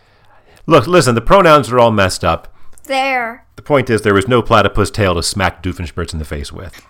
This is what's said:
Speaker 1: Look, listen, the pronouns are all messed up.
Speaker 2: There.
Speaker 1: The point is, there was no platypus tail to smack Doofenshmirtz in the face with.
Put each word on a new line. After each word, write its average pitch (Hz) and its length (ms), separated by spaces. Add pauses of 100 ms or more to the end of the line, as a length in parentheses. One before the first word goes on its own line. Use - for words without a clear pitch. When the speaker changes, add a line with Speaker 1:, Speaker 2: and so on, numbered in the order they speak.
(640)
Speaker 1:
Look, 160 220
listen, 175 280
the 117 60
pronouns 156 500
are 123 80
all 117 120
messed 98 320
up. 85 300 (320)
Speaker 2:
There. 262 600 (100)
Speaker 1:
The - 60
point 135 280
is, 110 120
there 104 120
was 98 140
no 120 140
platypus 101 500
tail 95 240
to 85 80
smack - 400
Doofenshmirtz 87 500
in 80 60
the 76 60
face 73 260
with. - 380